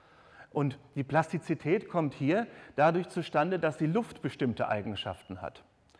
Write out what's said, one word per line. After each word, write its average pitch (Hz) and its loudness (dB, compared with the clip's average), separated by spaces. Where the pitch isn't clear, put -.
Und 143 0
die 139 -2
Plastizität 160 0
kommt 160 0
hier 175 0
dadurch 165 4
zustande, 170 0
dass 156 0
die 160 2
Luft 220 0
bestimmte 131 0
Eigenschaften 101 -4
hat. - -12